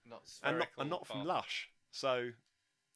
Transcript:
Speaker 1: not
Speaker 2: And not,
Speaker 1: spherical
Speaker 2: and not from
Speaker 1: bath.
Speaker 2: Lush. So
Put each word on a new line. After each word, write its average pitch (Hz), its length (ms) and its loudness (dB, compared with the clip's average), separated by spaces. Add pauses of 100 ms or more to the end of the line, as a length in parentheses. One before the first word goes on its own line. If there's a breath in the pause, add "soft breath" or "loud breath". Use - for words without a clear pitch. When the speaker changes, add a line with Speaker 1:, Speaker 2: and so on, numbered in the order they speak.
Speaker 1:
not 117 160 -14 (220)
Speaker 2:
And 139 160 4
not, 170 80 4
Speaker 1:
spherical - 140 -6
Speaker 2:
and 143 80 0
not 175 180 -4
from 110 120 -4
Speaker 1:
bath. 104 80 -4
Speaker 2:
Lush. - 420 0 (220)
So 123 380 2 (680)